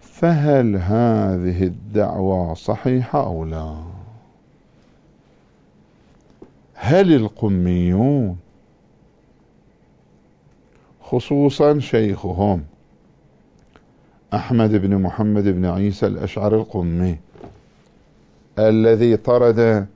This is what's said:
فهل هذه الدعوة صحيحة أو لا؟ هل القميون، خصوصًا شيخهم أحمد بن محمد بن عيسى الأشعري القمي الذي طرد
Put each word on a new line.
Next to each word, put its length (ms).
فهل 760
هذه 840
الدعوة 920
صحيحة 720
أو 180
لا؟ 300
هل 400
القميون، 1200
خصوصًا 760
شيخهم 840
أحمد 360
بن 320
محمد 460
بن 180
عيسى 400
الأشعري 500
القمي 640
الذي 580
طرد 800